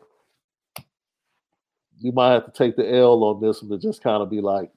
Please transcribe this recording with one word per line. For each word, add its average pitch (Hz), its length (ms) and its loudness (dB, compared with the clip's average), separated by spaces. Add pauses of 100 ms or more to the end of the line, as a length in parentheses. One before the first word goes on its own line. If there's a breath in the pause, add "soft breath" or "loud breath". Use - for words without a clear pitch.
(2000)
you 120 140 -6
might 127 200 4
have 117 120 2
to - 80 -20
take 120 240 0
the 110 120 -2
L 120 360 4
on 104 160 -2
this 110 220 -2
one 104 100 -12
and 98 100 -8
just 214 200 -8
kinda 107 240 -2
be 104 140 -8
like, 98 360 -4